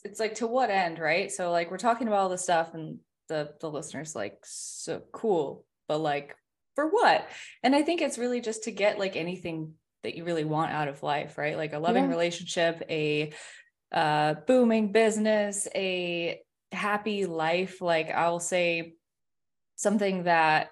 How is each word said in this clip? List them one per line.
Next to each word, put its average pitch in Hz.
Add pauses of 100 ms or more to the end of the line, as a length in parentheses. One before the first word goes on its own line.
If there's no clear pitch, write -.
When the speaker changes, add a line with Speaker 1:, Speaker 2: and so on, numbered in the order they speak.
Speaker 1:
it's 202
like, 220
to 233
what 240
end, 175
right? 170
So, 175
like, 170
we're 185
talking 233
about 208
all 190
this 180
stuff 165
and 160 (300)
the, 151
the 160
listener's 151
like, 104
"So - (120)
cool, 170 (220)
but, 151
like, 143 (400)
for 311
what?" 320 (360)
And 254
I 294
think 339
it's 262
really 247
just 226
to 226
get, 202
like, 190
anything 165 (300)
that -
you 165
really 170
want 156
out 151
of 143
life, 147
right? 147
Like, 156
a 147
loving 233
Speaker 2:
Yeah. 269
Speaker 1:
relationship, 170
a, 151 (600)
uh, 151 (120)
booming 226
business, 214
a 180 (320)
happy 202
life. 170
Like, 165
I'll 170
say 170 (800)
something 196
that, 160